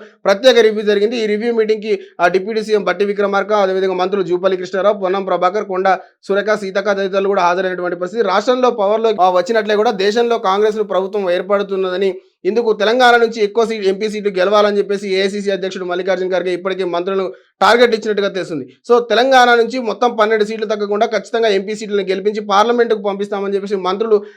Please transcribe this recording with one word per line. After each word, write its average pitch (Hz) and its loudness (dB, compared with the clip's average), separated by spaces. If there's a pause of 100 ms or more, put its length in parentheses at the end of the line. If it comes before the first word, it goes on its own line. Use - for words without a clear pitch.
(260)
ప్రత్యేక 233 4
రివ్యూ 220 4
జరిగింది. 208 0
ఈ 220 -2
రివ్యూ 214 0
మీటింగ్‌కి, 214 0 (220)
ఆ, 175 6
డిప్యూటీ 196 0
సీఎం 208 0
బట్టి 185 0
విక్రమార్క, 202 -2
అదేవిధంగా 190 0
మంత్రులు 185 -2
జూపల్లి 180 0
కృష్ణారావు, 196 -2
పొన్నం 190 -2
ప్రభాకర్, 185 0
కొండా 185 0 (240)
సురేఖ, 202 -2
సీతక్క 196 -4
తదితరులు 196 -2
కూడా 196 2
హాజరైనటువంటి 180 -2
పరిస్థితి. 185 -4
రాష్ట్రంలో 240 2
పవర్లో, 220 0
ఆ, 185 6
వచ్చినట్లే 208 0
కూడా 220 2
దేశంలో 220 0
కాంగ్రెస్ను 208 0
ప్రభుత్వం 190 -2
ఏర్పడుతున్నదని, 190 -2 (300)
ఇందుకు 220 0
తెలంగాణ 240 4
నుంచి 233 2
ఎక్కువ 208 0
సీట్, 208 -2
ఎంపీ 196 -2
సీట్లు 208 -4
గెలవాలని 202 2
చెప్పేసి 196 -2
ఏఐసీసీ 196 -2
అధ్యక్షుడు 185 -6
మల్లికార్జున 185 -2
ఖర్గే 180 -2
ఇప్పటికే 185 -4
మంత్రులను 180 -4 (280)
టార్గెట్ 226 6
ఇచ్చినట్టుగా 208 -2
తెలుస్తుంది. 170 -8 (140)
So, 240 6
తెలంగాణ 240 4
నుంచి 233 0
మొత్తం 233 -2
పన్నెండు 214 2
సీట్లు 220 -4
తగ్గకుండా 208 -2
ఖచ్చితంగా 226 -2
ఎంపీ 202 0
సీట్లను 208 -4
గెలిపించి 196 -2
పార్లమెంటుకు 214 2
పంపిస్తామని 202 -4
చెప్పేసి 196 -4
మంత్రులు 208 0 (120)